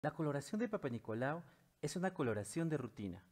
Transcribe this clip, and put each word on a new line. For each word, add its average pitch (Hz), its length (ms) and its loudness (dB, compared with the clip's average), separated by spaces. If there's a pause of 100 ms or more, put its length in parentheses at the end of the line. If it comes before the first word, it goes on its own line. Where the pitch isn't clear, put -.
la 147 100 2
coloración 151 480 0
de 226 100 2
Papa 190 200 0
Nicolau 123 540 0 (380)
es 147 140 -2
una 185 180 0
coloración 135 560 2
de 151 80 2
rutina 101 540 -4